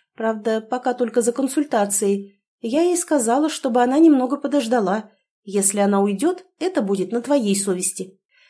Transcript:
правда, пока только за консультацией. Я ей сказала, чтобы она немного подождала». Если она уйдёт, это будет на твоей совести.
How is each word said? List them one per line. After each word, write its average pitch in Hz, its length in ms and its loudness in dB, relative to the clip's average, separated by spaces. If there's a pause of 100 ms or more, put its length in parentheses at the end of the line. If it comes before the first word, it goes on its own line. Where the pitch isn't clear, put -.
(160)
правда, 220 460 -4
пока 247 320 -4
только 240 280 -2
за 233 100 0
консультацией. 208 1080 -2 (200)
Я 262 220 0
ей 349 140 2
сказала, 285 520 0
чтобы 247 320 0
она 262 180 2
немного 277 380 4
подождала». 226 720 -2 (320)
Если 202 360 -2
она 202 220 2
уйдёт, 208 440 -2 (140)
это 349 220 -2
будет 190 300 -2
на 240 100 -2
твоей 240 340 2
совести. 185 640 -4 (300)